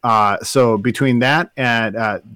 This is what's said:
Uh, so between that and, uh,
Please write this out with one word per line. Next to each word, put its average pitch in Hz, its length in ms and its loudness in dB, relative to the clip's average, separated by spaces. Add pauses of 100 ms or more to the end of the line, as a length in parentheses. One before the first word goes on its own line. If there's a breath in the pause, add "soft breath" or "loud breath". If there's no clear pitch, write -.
Uh, 107 380 2
so 117 360 2
between 120 420 0
that 143 360 0
and, 117 400 -2
uh, 110 240 -4 (160)